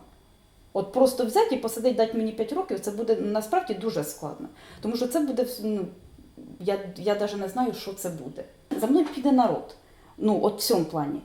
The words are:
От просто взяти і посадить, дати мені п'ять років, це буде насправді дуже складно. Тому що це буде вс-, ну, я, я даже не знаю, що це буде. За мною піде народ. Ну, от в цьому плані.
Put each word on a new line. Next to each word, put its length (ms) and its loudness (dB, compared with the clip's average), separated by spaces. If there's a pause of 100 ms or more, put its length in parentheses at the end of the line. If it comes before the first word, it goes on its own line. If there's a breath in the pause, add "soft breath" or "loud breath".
(720)
От 200 -4
просто 340 4
взяти 280 4
і 40 -2
посадить, 380 0
дати 220 2
мені 140 -2
п'ять 200 -4
років, 280 -4
це 100 -4
буде 260 0
насправді 580 0
дуже 300 -2
складно. 440 -10 (320 loud breath)
Тому 160 -4
що 100 0
це 140 0
буде 220 0
вс-, 220 -4
ну, 160 -2 (800)
я, 180 -2 (180)
я 180 0
даже 220 -2
не 120 -6
знаю, 260 0
що 180 -8
це 160 -8
буде. 360 -10 (360)
За 60 0
мною 280 6
піде 180 4
народ. 420 2 (440 soft breath)
Ну, 240 4
от 180 2
в 40 -4
цьому 200 2
плані. 400 -4